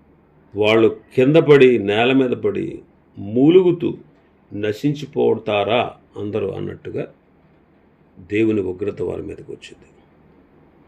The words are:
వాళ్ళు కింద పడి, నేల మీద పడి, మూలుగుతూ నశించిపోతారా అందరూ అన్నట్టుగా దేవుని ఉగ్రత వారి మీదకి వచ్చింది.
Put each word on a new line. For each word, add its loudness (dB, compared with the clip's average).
వాళ్ళు 2
కింద 4
పడి, 6
నేల 0
మీద 2
పడి, -6
మూలుగుతూ 2
నశించిపోతారా -2
అందరూ -6
అన్నట్టుగా -10
దేవుని -2
ఉగ్రత -8
వారి -8
మీదకి -14
వచ్చింది. -20